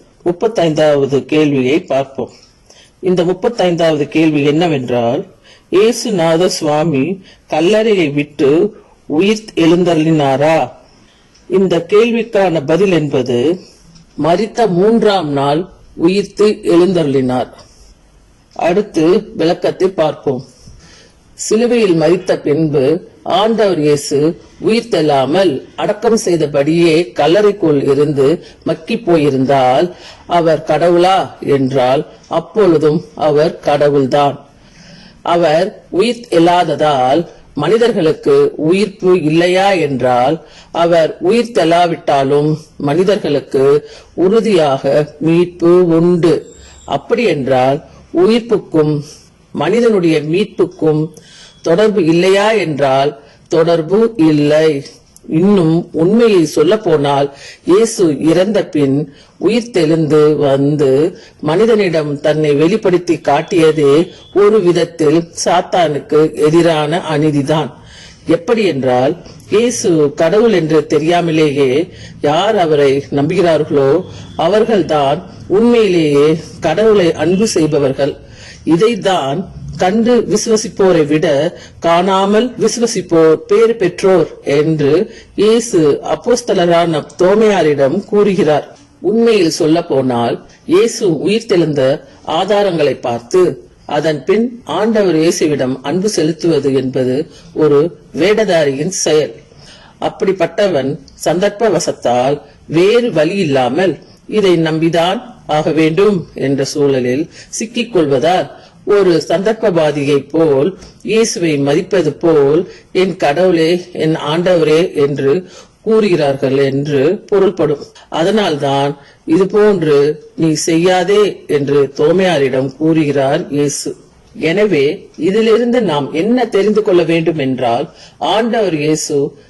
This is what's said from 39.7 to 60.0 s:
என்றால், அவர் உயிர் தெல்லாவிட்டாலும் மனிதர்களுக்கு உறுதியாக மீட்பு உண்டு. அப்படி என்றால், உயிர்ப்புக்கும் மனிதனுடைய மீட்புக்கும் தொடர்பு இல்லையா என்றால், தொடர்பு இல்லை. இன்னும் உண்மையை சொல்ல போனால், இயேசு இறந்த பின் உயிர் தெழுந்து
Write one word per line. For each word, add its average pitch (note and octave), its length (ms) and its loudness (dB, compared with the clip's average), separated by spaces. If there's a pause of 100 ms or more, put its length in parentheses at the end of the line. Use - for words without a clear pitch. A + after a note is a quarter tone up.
என்றால், C#3 760 -2 (240)
அவர் E3 480 0
உயிர் A3+ 340 0
தெல்லாவிட்டாலும் D#3 960 0 (280)
மனிதர்களுக்கு C#3+ 1120 0 (240)
உறுதியாக F3 1080 0
மீட்பு E3+ 540 0 (120)
உண்டு. E3+ 680 2 (320)
அப்படி - 380 -2
என்றால், C3+ 600 0 (300)
உயிர்ப்புக்கும் F#3 840 0 (560)
மனிதனுடைய F3+ 680 2
மீட்புக்கும் D#3+ 800 -2 (600)
தொடர்பு G3 440 2
இல்லையா F#3+ 460 2
என்றால், C#3+ 680 -2 (280)
தொடர்பு E3+ 720 0
இல்லை. D3+ 680 2 (420)
இன்னும் E3+ 640 2
உண்மையை G3 540 2
சொல்ல E3 320 0
போனால், C#3+ 500 0 (380)
இயேசு G#3+ 380 2 (160)
இறந்த F3 460 0
பின் C#3 320 -2 (400)
உயிர் A3 340 -2
தெழுந்து D#3 640 2